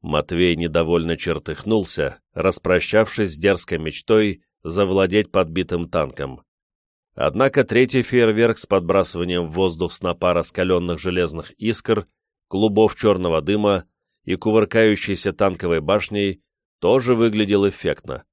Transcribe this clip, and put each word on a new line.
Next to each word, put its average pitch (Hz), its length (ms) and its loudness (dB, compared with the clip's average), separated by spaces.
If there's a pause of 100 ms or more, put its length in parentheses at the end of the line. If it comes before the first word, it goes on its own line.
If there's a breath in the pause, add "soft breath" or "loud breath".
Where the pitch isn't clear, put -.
Матвей 82 540 0
недовольно 82 600 0
чертыхнулся, 85 1000 -4 (140)
распрощавшись 92 1000 0
с 76 40 -14
дерзкой 87 420 -2
мечтой 101 640 0 (200)
завладеть 95 680 2
подбитым 85 580 -2
танком. 69 540 -6 (720)
Однако 131 480 0
третий 127 380 0
фейерверк 113 560 2
с - 80 -10
подбрасыванием 87 800 0
в 78 80 -12
воздух 87 400 -2
снопа 87 400 -2
раскаленных 87 680 -2
железных 85 520 -4
искр, 107 560 -4 (420)
клубов 104 460 2
черного 92 460 0
дыма 101 440 0 (400)
и 95 100 -2
кувыркающейся 107 960 2
танковой 87 480 0
башней 98 640 -2 (380)
тоже 120 360 2
выглядел 104 520 2
эффектно. - 640 -6